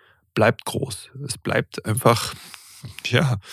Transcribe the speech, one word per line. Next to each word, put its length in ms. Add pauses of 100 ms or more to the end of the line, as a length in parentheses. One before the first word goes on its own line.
(320)
bleibt 320
groß. 460 (140)
Es 120
bleibt 480
einfach, 500 (680)
ja, 320 (160)